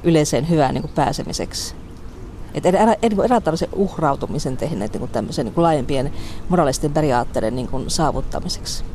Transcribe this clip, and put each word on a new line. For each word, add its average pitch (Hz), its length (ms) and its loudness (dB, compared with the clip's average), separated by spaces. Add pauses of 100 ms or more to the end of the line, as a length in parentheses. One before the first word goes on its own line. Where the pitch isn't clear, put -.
yleiseen 156 460 4
hyvään, 147 240 4
niin 135 80 -2
kuin, - 140 -6
pääsemiseksi. - 800 -2 (760)
Et 147 120 -4
ed-, 180 100 4
erä-, 220 260 6
ed-, 208 220 2
erään 240 200 4
tällaisen 160 320 0
uhrautumisen 147 800 0
tehneet, 107 360 -4
niin - 60 -4
kuin, 120 120 -6
tämmöisen, 120 340 -2
niin 107 80 -6
kuin, 170 100 2
laajempien 139 500 2 (360)
moraalisten 151 440 2
periaatteiden, 123 640 2
niin 127 120 -4
kuin, 131 220 -2
saavuttamiseksi. - 960 -2 (120)